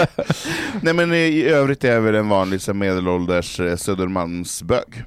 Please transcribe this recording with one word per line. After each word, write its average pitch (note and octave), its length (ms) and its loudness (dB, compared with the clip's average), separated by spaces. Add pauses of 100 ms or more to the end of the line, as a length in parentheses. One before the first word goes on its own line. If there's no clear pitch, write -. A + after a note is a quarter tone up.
(800)
<laughs> - 0 -
Nej, E3 120 2
men E3+ 200 2
i, E3+ 40 2
i D#3 320 2
övrigt C#3 340 2
är A#2+ 100 4
jag A2+ 80 4
väl A2 140 4
en G#2+ 140 2
vanlig, F#2+ 320 2
så G#2 100 -4
här, G2+ 80 -2
medelålders, F2+ 800 0
eh, F2 160 0
Södermalmsbög. F#2 1300 -4